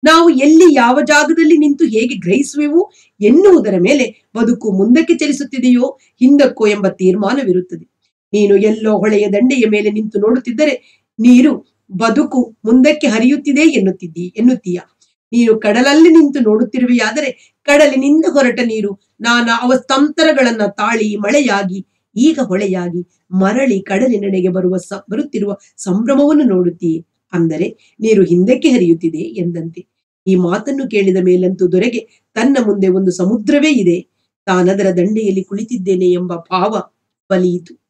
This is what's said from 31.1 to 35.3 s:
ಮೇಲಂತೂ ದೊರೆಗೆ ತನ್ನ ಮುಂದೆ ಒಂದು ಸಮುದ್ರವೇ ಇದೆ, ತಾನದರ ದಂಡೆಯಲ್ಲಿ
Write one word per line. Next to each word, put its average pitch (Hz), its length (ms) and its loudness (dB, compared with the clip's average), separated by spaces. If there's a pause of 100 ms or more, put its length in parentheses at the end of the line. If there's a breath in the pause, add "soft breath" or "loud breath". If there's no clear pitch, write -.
ಮೇಲಂತೂ 185 500 0
ದೊರೆಗೆ 226 280 -2 (340 soft breath)
ತನ್ನ 254 320 -2
ಮುಂದೆ 196 220 0
ಒಂದು 185 240 0
ಸಮುದ್ರವೇ 233 600 -2
ಇದೆ, 185 360 -2 (380)
ತಾನದರ 190 420 0 (100)
ದಂಡೆಯಲ್ಲಿ 196 460 -2